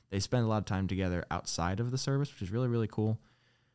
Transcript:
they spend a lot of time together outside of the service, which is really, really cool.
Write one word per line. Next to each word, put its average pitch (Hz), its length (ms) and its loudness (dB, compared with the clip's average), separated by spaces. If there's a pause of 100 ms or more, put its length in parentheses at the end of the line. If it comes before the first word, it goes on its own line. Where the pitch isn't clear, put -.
(100)
they 98 100 0
spend 120 240 2
a 110 40 2
lot 107 100 2
of 98 80 -2
time 95 220 0
together 92 420 0
outside 87 500 -2
of 120 100 -2
the 127 80 0
service, 139 340 0
which - 100 -8
is 92 80 -4
really, 123 180 0
really 117 200 2
cool. 110 300 0 (560)